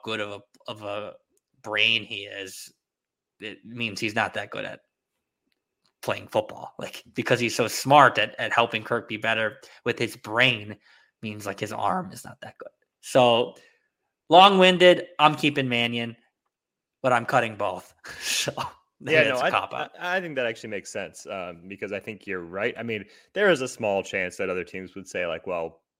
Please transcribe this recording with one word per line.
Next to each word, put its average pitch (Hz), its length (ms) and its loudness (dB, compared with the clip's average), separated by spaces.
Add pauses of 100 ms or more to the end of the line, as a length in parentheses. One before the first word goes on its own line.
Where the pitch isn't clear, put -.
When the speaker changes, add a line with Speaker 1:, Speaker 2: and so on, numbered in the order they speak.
Speaker 1:
good 110 160 -6
of 104 100 -6
a, - 400 -16
of 107 120 -12
a 104 300 -8 (500)
brain 110 420 0
he 101 200 -14
is, 101 480 -14 (680)
it 104 260 -14
means 117 340 -8
he's 110 140 -4
not 107 200 0
that 104 140 -8
good - 160 -10
at - 160 -14 (1200)
playing 101 280 -6
football, - 500 -6
like, - 240 -12 (120)
because 117 260 0
he's 117 160 -2
so 117 100 0
smart 131 520 6
at, 110 200 -2
at 113 140 -4
helping 117 320 0
Kirk 117 240 -4
be 110 80 -8
better 110 420 -2 (260)
with 120 140 -2
his 113 180 -2
brain 107 600 0 (460)
means, 104 220 -10
like, 98 140 -8
his 104 140 -6
arm 95 400 -2
is - 120 -16
not - 160 -18
that - 180 -18
good. - 120 -18 (300)
So 123 540 4 (720)
long-winded, 185 800 8 (100)
I'm 151 160 6
keeping 139 340 0
Mannion, 117 480 -2 (880)
but 127 100 2
I'm 117 140 2
cutting 117 300 0
both. 95 420 -6
<laughs> - 60 -20 (160)
So - 320 -4 (480)
Speaker 2:
Yeah, 156 240 4
Speaker 1:
that's 123 160 0
Speaker 2:
no, 139 60 0
Speaker 1:
a - 20 2
Speaker 2:
I, - 20 2
Speaker 1:
cop-out. 104 480 -4
Speaker 2:
I, 180 180 -4
I 196 40 0
think 165 160 -8
that 127 100 -2
actually 113 240 -8
makes 98 200 -10
sense, 95 360 -12
um, 87 420 -10
because 98 240 -10
I 101 80 -6
think 104 260 -14
you're 92 160 -6
right. 95 340 -6
I 113 60 -12
mean, 110 220 -8 (280)
there 196 180 4
is 147 100 4
a 127 80 -4
small 101 340 0
chance 92 340 -6
that 95 140 -4
other 90 140 -4
teams 92 300 -14
would 95 140 -16
say, 90 180 -6
like, 85 200 -6
"Well," 85 360 -6 (180)